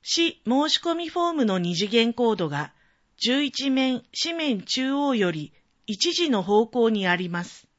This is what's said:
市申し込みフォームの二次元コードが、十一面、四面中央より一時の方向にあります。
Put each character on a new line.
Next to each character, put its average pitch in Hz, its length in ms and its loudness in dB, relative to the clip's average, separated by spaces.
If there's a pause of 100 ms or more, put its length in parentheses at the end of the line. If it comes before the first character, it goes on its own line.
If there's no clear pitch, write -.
市 - 420 -2
申 277 240 2
し - 100 0
込 339 160 -2
み 339 140 -6
フ 349 120 -2
ォ 339 100 2
ー - 20 -4
ム 294 140 2
の 190 120 2
二 175 160 -2
次 190 140 -2
元 233 240 4
コ 233 200 2
ー 208 40 0
ド 170 140 -2
が、 147 240 -6 (420)
十 262 260 0
一 277 280 -4
面、 262 420 0
四 339 220 -4
面 294 260 -2
中 262 320 -2
央 285 220 0
よ 196 160 2
り 151 240 -8 (320)
一 220 260 -2
時 339 160 0
の 214 140 2
方 208 260 4
向 226 220 2
に 202 180 0
あ 180 80 2
り 180 140 -4
ま 175 140 -6
す。 - 220 -20 (120)